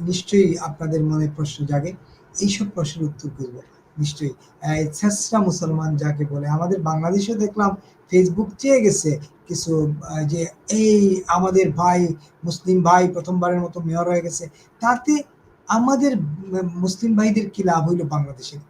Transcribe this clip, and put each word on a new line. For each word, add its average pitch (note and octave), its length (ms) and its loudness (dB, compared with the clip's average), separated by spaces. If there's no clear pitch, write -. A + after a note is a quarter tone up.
নিশ্চয়ই F3 580 2
আপনাদের D#3 460 -2
মনে D#3 320 0
প্রশ্ন D3 300 -4
জাগে। D3 260 -2
এইসব G3+ 300 -2
প্রশ্নের D#3+ 380 -4
উত্তর C#3+ 280 -10
খুঁজবো B2+ 240 -12
নিশ্চয়ই। D3 360 -4
আহ, D#3 100 -4
এই D#3 200 0
ছেঁচড়া - 480 0
মুসলমান D#3+ 560 -2
যাকে D3 280 -2
বলে, C#3+ 240 -6
আমাদের E3+ 320 -2
বাংলাদেশেও E3+ 540 -2
দেখলাম G#3 420 0
Facebook F#3 460 2
চেয়ে C4+ 220 4
গেছে D#3 400 2
কিছু, D#3 540 -2
আহ, D#3 260 -4
যে E3 180 -2
এই G3+ 580 4
আমাদের F#3 460 2
ভাই, F3 420 2
মুসলিম F3+ 380 2
ভাই F3+ 260 6
প্রথমবারের F3 520 0
মতো F3 200 -6
মেয়র E3+ 300 -2
হয়ে F3+ 100 2
গেছে, E3+ 280 -8
তাতে B3 420 0
আমাদের B3+ 480 2
ম-, F#3 580 -4
মুসলিম F#3 420 0
ভাইদের G#3+ 340 2
কি G3+ 120 -6
লাভ E3 260 2
হইলো F3 160 0
বাংলাদেশের? C#3+ 540 -6